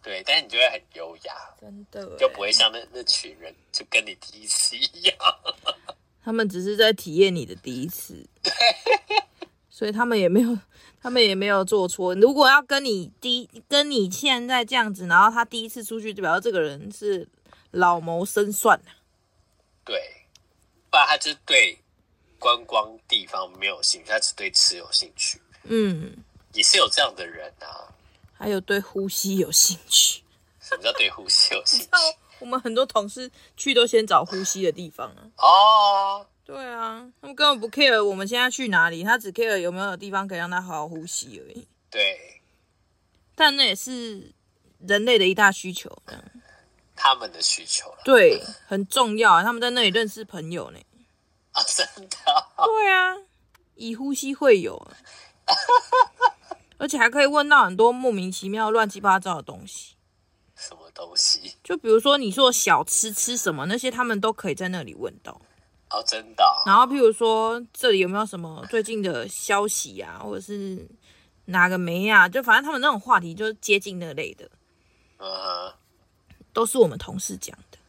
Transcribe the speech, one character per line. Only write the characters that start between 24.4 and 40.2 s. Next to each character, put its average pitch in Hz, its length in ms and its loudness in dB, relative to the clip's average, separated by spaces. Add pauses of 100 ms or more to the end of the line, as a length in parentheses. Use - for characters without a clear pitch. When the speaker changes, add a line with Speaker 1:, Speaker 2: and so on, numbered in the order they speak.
Speaker 1:
吃 - 260 0
有 170 160 -16
兴 - 240 -2
趣。 - 240 -6 (220)
Speaker 2:
嗯。 202 520 -4 (380)
Speaker 1:
也 - 100 -2
是 - 140 2
有 185 120 2
这 - 120 -2
样 131 140 -2
的 - 120 -12
人 - 240 -16 (100)
啊。 - 280 -20 (480)
Speaker 2:
还 208 120 -8
有 202 120 -2
对 202 200 -2
呼 196 280 -6
吸 190 280 -4
有 175 140 0
兴 170 280 4 (100)
趣。 - 340 4 (380)
Speaker 1:
什 - 160 -6
么 - 60 -12
叫 113 100 -2
对 101 180 -2
呼 98 160 -16
吸 - 280 2
有 101 100 -6
兴 - 140 0
趣？ - 60 -4
Speaker 2:
<laughs> - 0 -
你 - 0 -
知 - 60 -10
道 359 80 4 (400)
我 254 60 -16
们 247 160 -4
很 226 140 -6
多 254 100 2
同 208 240 -2
事 254 220 -14 (260)
去 277 160 -4
都 240 140 4
先 220 200 2
找 170 160 4
呼 190 220 -6
吸 190 180 -4
的 175 80 0
地 170 200 -10
方 - 180 -12
啊。 - 160 -20 (140)
Speaker 1:
哦。 202 880 6 (160)
Speaker 2:
对 269 240 -14
啊， 233 420 -12 (120)
他 277 80 -18
们 277 80 -16
根 294 120 2
本 262 120 0
不 220 100 -8
care 254 340 2
我 202 80 -2
们 190 140 -6
现 240 140 -2
在 254 100 0
去 254 180 -8
哪 170 220 2
里， 165 140 -10
他 226 120 2
只 202 160 -8
care 226 240 0
有 175 140 -2
没 180 80 -10
有 190 180 -6
地 196 140 -14
方 196 160 -4